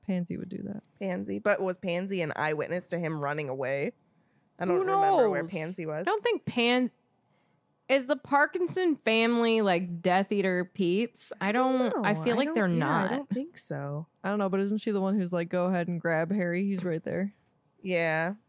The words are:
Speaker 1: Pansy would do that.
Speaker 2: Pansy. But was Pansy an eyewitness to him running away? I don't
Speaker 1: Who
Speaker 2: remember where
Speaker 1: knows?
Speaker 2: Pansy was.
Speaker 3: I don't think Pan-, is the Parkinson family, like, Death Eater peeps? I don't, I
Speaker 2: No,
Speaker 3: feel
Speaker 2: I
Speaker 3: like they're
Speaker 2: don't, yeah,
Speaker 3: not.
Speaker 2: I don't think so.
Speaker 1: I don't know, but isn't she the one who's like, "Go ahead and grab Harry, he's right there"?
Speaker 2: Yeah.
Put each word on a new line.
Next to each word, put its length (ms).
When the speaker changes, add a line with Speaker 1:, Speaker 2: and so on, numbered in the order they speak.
Speaker 1:
Pansy 300
would 120
do 140
that. 180
Speaker 2:
Pansy. 400
But 220
was 160
Pansy 440
an 140
eyewitness 520
to 120
him 220
running 280
away? 420
I 80
don't 100
Speaker 1:
Who 160
Speaker 2:
remember 380
where 140
Speaker 1:
knows? 80
Speaker 2:
Pansy 340
was. 160
Speaker 3:
I 80
don't 140
think 220
Pan-, 460
is 200
the 100
Parkinson 880
family, 560
like, 400
Death 320
Eater 400
peeps? 680
I 140
don't, 400
I 80
Speaker 2:
No, 120
Speaker 3:
feel 80
Speaker 2:
I 60
Speaker 3:
like 160
they're 120
Speaker 2:
don't, 100
yeah, 80
Speaker 3:
not. 260
Speaker 2:
I 40
don't 140
think 280
so. 500
Speaker 1:
I 60
don't 100
know, 100
but 100
isn't 200
she 120
the 80
one 180
who's 140
like, 160
"Go 200
ahead 200
and 140
grab 320
Harry, 320
he's 180
right 200
there"? 300
Speaker 2:
Yeah. 520